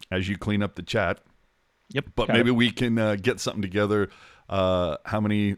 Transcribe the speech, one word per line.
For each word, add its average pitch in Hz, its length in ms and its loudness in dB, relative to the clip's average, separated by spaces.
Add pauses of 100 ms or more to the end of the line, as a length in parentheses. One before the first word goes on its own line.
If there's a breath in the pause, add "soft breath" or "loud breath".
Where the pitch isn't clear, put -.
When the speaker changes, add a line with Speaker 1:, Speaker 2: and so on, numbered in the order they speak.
Speaker 1:
as 92 180 -2
you 101 100 -2
clean 104 260 -2
up 101 120 -6
the 90 60 -12
chat. 95 380 -2 (720)
Speaker 2:
Yep, 127 160 -4 (100)
Speaker 1:
But 113 140 0
Speaker 2:
got 117 80 4
Speaker 1:
maybe 120 120 4
Speaker 2:
it. 127 40 4
Speaker 1:
we 117 180 4
can, 120 260 0
uh, 107 240 2
get 104 180 0
something - 220 -6
together. 101 480 0 (400 loud breath)
Uh, 92 560 0
how 107 160 -2
many, 104 360 0